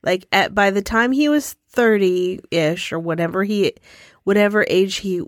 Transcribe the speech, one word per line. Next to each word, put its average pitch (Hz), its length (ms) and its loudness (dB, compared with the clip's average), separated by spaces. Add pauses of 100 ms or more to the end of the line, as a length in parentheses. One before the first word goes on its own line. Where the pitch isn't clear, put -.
Like, 185 280 -2
at, 190 220 0
by 202 160 2
the 196 120 -2
time 233 320 0
he 294 160 2
was 294 260 0 (140)
thirty-ish 180 1200 0
or 165 80 -6
whatever 170 460 -4
he, 202 280 0 (520)
whatever 208 440 2
age 190 280 2
he 185 300 -4